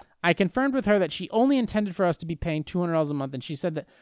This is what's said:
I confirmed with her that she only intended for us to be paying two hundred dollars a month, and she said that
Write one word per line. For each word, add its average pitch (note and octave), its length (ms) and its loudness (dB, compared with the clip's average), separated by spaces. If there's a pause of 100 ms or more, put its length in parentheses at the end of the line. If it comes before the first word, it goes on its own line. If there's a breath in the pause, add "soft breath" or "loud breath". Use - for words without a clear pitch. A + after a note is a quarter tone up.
(220 soft breath)
I E3+ 120 4
confirmed B3+ 400 0
with C4 120 0
her G#3 120 6
that E3 140 2
she - 180 -8
only C4+ 260 4
intended G#3 400 -2
for G3 80 2
us F3 140 2
to - 80 -10
be E3 100 -4
paying D#3 260 -2
two F3+ 180 -4
hundred E3+ 120 0
dollars D#3 180 2
a D3 40 -2
month, C3+ 180 -4
and C3 100 -8
she D#3 140 -8
said E3 200 -4
that - 120 -8 (140)